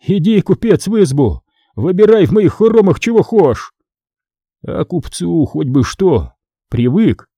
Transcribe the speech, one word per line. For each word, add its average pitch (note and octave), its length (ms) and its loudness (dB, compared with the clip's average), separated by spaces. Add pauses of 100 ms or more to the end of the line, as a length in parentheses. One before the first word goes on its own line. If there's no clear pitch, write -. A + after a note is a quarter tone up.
Иди, G3+ 400 0
купец, G3 460 -2
в G#3+ 160 0
избу! C3+ 400 0 (320)
Выбирай F#3+ 520 2
в - 60 0
моих G3+ 220 2
хоромах G#3+ 460 2
чего A3+ 220 0
хошь! D#3+ 500 0 (920)
А - 180 -6
купцу E3+ 600 -4
хоть D3+ 240 -6
бы C3 160 0
что, B2 480 -2 (360)
привык. B2 680 -2